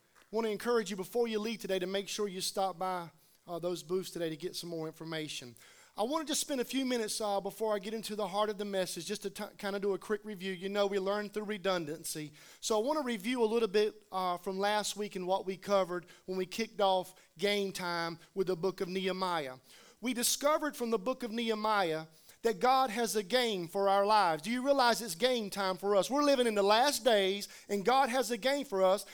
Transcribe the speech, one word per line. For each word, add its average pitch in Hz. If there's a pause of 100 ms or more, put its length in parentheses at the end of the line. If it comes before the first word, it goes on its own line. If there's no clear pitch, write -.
(300)
want 226
to 214
encourage 220
you 208
before 233
you 220
leave 214
today 190
to 180
make 196
sure 208
you 185
stop 185
by, 185 (440)
uh, 170
those 175
booths 180
today 170
to 160
get 170
some 175
more 165
information. 156 (420)
I 196
want 294
to 311
just 277
spend 277
a 233
few 262
minutes, 233
uh, 202
before 208
I 208
get 208
into 214
the 202
heart 208
of 196
the 208
message, 185
just 202
to 196
t-, - (140)
kind 196
of 202
do 196
a 175
quick 208
review. 196
You 185
know, 202
we 196
learn 202
through 214
redundancy. 170 (280)
So 220
I 214
want 302
to 302
review 240
a 220
little 226
bit, 208 (180)
uh, 185
from 190
last 202
week 202
and 180
what 185
we 190
covered 180 (220)
when 185
we 185
kicked 214
off 185 (240)
game 202
time 170 (160)
with 190
the 185
book 185
of 180
Nehemiah. 180 (460)
We 240
discovered 294
from 240
the 226
book 247
of 214
Nehemiah 214 (400)
that 214
God 262
has 208
a 214
game 220
for 196
our 202
lives. 185
Do 196
you 254
realize 247
it's 185
game 226
time 190
for 202
us? 185
We're 277
living 277
in 220
the 202
last 220
days, 202 (200)
and 202
God 254
has 233
a 240
game 262
for 190
us, 190